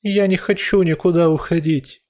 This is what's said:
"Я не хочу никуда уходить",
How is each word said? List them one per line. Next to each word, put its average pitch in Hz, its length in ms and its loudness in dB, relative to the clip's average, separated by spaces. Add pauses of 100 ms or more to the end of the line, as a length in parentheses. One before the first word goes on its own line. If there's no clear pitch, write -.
"Я 202 260 0
не 190 100 0
хочу 196 440 0
никуда 170 480 2
уходить", 156 800 -2